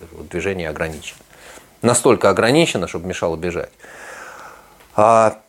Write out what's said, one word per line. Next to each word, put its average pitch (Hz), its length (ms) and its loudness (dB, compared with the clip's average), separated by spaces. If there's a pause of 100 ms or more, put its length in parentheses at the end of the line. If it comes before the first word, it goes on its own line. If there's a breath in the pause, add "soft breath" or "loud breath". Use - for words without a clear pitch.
(120)
вот 76 160 -18
движение 90 420 -6
ограничено. 78 480 -10 (640 loud breath)
Настолько 117 480 2
ограничено, 110 560 2
чтобы 90 220 -10
мешало 85 280 -4
бежать. 85 340 -8 (1200 loud breath)
А 110 540 4